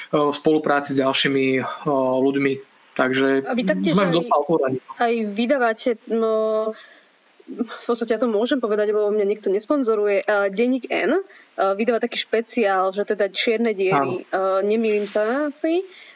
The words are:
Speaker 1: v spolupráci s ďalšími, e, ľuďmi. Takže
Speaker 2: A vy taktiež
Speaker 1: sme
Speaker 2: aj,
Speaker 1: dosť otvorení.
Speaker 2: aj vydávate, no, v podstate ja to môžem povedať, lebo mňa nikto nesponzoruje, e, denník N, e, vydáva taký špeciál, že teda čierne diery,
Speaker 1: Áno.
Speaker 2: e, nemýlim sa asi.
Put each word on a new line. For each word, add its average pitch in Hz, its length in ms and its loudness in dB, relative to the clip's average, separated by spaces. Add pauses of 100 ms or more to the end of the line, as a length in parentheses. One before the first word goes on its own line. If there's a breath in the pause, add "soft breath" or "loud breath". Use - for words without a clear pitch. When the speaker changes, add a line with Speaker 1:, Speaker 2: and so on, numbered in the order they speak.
(120 loud breath)
Speaker 1:
v 147 220 2
spolupráci 147 580 2
s 135 80 0
ďalšími, 135 460 2 (100)
e, 131 80 0 (540 loud breath)
ľuďmi. 139 360 2 (400)
Takže 135 520 2
Speaker 2:
A - 80 -4
vy 240 100 0
taktiež 208 300 0
Speaker 1:
sme 190 160 2
Speaker 2:
aj, 165 40 0
Speaker 1:
dosť 165 200 0
otvorení. 143 440 0 (200)
Speaker 2:
aj 233 160 2 (160)
vydávate, 233 600 0 (160)
no, 226 260 0 (1160 loud breath)
v - 360 -8
podstate 233 280 -2
ja 220 80 0
to 240 80 0
môžem 240 300 0
povedať, 208 320 0
lebo 208 200 2
mňa 208 180 2
nikto 208 220 -2
nesponzoruje, 208 680 0
e, - 60 -4 (240)
denník 240 380 0
N, - 260 -2
e, 381 80 0 (540 loud breath)
vydáva 226 240 0
taký 240 180 -6
špeciál, 196 720 0
že 196 140 -2
teda 202 240 -2
čierne 220 460 0
diery, 185 500 0
Speaker 1:
Áno. 190 380 0
Speaker 2:
e, 196 40 0
nemýlim 214 400 0
sa 226 420 -2
asi. 330 360 -2 (320 loud breath)